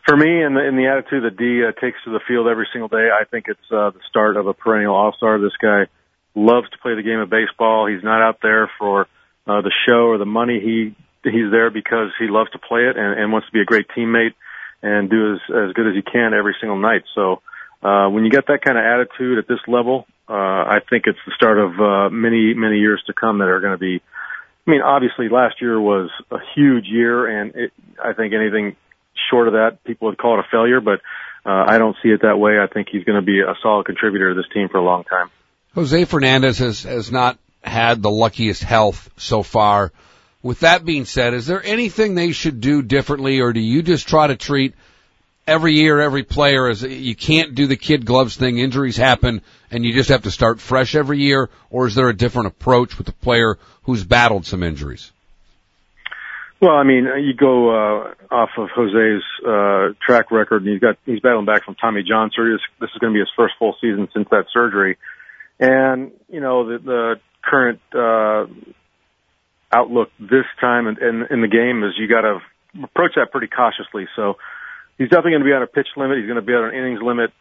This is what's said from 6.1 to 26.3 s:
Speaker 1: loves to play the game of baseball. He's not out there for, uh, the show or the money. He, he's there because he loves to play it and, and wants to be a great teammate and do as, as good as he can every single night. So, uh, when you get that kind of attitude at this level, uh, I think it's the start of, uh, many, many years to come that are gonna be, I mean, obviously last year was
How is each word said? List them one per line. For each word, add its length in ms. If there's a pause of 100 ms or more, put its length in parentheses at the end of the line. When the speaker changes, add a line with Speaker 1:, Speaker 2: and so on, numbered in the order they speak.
Speaker 1:
loves 360
to 80
play 160
the 80
game 180
of 100
baseball. 560
He's 160
not 200
out 200
there 360
for, 240 (440)
uh, 140
the 120 (140)
show 220
or 100
the 80
money. 340
He, 360 (260)
he's 280
there 200
because 480
he 100
loves 220
to 80
play 240
it 140
and, 220
and 140
wants 160
to 40
be 80
a 40
great 240
teammate 460 (480)
and 280
do 240
as, 140
as 260
good 120
as 80
he 80
can 300
every 280
single 180
night. 240 (120)
So, 280 (400)
uh, 260
when 160
you 60
get 180
that 140
kind 160
of 60
attitude 540
at 100
this 180
level, 400 (220)
uh, 40
I 460 (100)
think 180
it's 200
the 80
start 240
of, 220
uh, 300
many, 440
many 240
years 280
to 60
come 260
that 100
are 120
gonna 180
be, 220 (680)
I 40
mean, 120
obviously 460
last 320
year 200
was 300 (200)